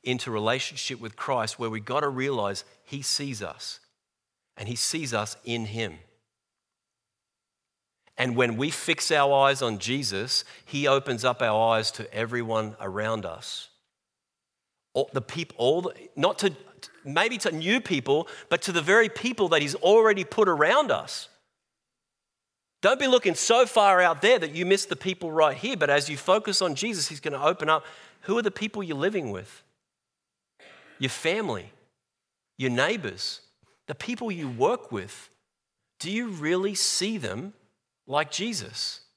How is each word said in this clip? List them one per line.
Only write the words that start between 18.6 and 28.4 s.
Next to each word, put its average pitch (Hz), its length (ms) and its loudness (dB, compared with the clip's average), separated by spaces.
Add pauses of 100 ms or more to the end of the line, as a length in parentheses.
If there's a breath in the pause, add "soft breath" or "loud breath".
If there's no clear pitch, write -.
to 196 80 -2
the 170 100 2
very 202 280 6
people 220 400 -2
that 156 140 4
he's 143 100 -4
already 202 500 6
put 208 240 2
around 180 440 4
us. - 380 -6 (1500)
Don't 254 160 4
be 277 80 2
looking 240 260 4
so 233 320 4
far 196 360 6
out 165 200 4
there 233 160 6
that 160 160 -2
you 175 120 -2
miss 196 200 4
the 165 120 -6
people 175 340 -6
right 151 260 4
here, 226 200 -6
but 147 120 2
as 143 200 4
you 143 80 -6
focus 202 440 2
on 165 140 0
Jesus, 190 320 -4
he's 147 140 -12
gonna 139 220 -6
open 156 260 0
up, 156 140 2 (400 loud breath)
who 208 140 -2
are 233 60 0